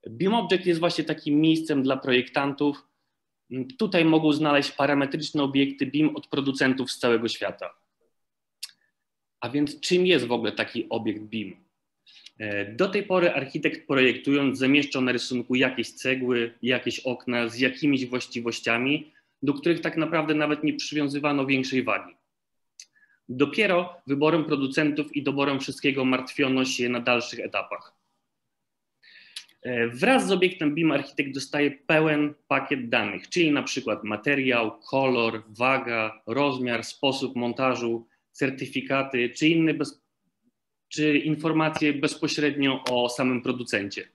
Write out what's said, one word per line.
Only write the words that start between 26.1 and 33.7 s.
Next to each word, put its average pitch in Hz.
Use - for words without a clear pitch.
się 123
na 120
dalszych 117
etapach. -
E, 120
wraz 190
z 190
obiektem 180
bim 160
architekt 139
dostaje 143
pełen 151
pakiet 135
danych, 107
czyli 165
na 135
przykład 113